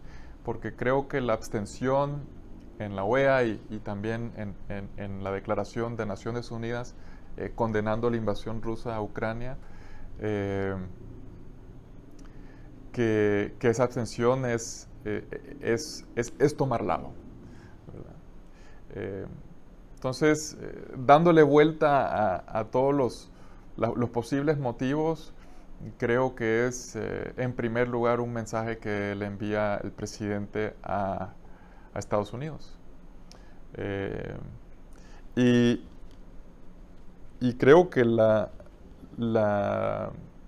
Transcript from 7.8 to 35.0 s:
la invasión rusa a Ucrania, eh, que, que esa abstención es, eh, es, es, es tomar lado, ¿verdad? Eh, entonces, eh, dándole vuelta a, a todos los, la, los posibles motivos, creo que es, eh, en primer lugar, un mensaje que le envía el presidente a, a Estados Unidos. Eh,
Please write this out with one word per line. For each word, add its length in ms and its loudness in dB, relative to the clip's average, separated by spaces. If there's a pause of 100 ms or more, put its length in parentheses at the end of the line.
la 60 2
invasión 460 -2
rusa 340 -2
a 40 -2
Ucrania, 580 -4 (600)
eh, 560 0 (2250)
que, 720 4
que 80 6
esa 160 6
abstención 600 2
es, 440 -4 (160)
eh, 560 -6
es, 440 -2 (120)
es, 240 -2
es 160 4
tomar 260 0
lado, 300 -2 (760)
¿verdad? 300 -14 (800)
Eh, 300 -6 (680)
entonces, 640 2
eh, 360 -12
dándole 480 10
vuelta 880 6
a, 240 -4
a 60 0
todos 280 2
los, 360 0 (460)
la, 220 0
los 140 2
posibles 480 0
motivos, 720 -2 (640)
creo 380 2
que 320 4
es, 280 -6
eh, 440 -4
en 160 -2
primer 340 2
lugar, 320 2
un 100 -2
mensaje 460 -2
que 380 -2
le 100 -4
envía 520 0
el 160 -6
presidente 880 -4
a, 480 -2 (640)
a 40 -4
Estados 360 -2
Unidos. 440 -10 (920)
Eh, 640 -4 (1000)